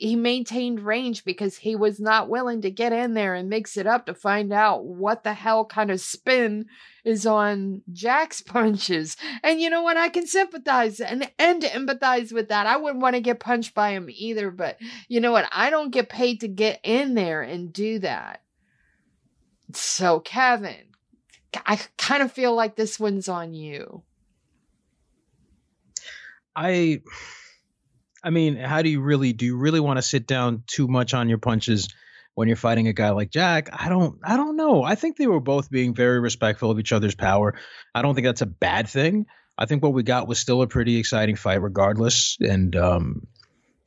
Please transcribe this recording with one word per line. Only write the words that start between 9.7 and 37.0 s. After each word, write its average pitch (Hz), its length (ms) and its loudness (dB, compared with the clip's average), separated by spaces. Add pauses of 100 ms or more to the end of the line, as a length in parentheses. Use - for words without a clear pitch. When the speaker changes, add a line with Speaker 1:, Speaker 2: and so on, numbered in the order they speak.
Speaker 1:
what? 339 160 0
I 339 100 2
can 349 180 -4
sympathize 277 720 0
and, 247 400 -6
and 339 240 4
empathize 254 680 -2
with 220 160 -4
that. 208 180 0
I 240 120 4
wouldn't 285 240 -4
wanna 247 180 2
get 233 180 -2
punched 233 360 -4
by 208 160 2
him 190 200 -6
either, 214 400 -6
but 180 280 -6 (300)
you 240 120 0
know 240 120 2
what? 202 200 4
I 214 160 2
don't 302 220 0
get 240 180 0
paid 247 320 -2
to 226 80 -6
get 202 340 -2
in 262 300 0
there 170 300 0
and 170 320 -8
do 214 240 -4
that. 82 420 -6 (1300)
So, 175 460 0
Kevin, 202 680 -2 (800)
I 208 120 0 (200)
kind 277 240 0
of 262 100 -2
feel 247 220 0
like 226 220 -2
this 220 220 -4
one's 202 300 -2
on 170 260 -8
you. 156 480 -14 (2500)
Speaker 2:
I, 170 460 2 (1200)
I 175 80 -4
mean, 160 260 2
how 131 260 0
do 165 60 2
you 147 120 2
really, 135 320 2
do 117 140 -2
you 123 100 0
really 151 240 2
wanna 139 220 2
sit 127 240 -2
down 123 400 0
too 139 220 0
much 123 260 2
on 120 140 2
your 113 100 2
punches 107 500 0 (460)
when 113 140 2
you're 117 80 4
fighting 113 320 2
a 110 40 2
guy 104 180 2
like 101 200 0
Jack? 165 420 0
I - 160 -6
don't, 180 360 2
I 214 120 2
don't 302 200 0
know. 294 260 4
I 165 140 2
think 320 200 -2
they 277 120 2
were 170 120 4
both 139 300 0
being 127 240 0
very 123 240 4
respectful 117 540 0
of 107 80 0
each 107 120 -4
other's 104 220 2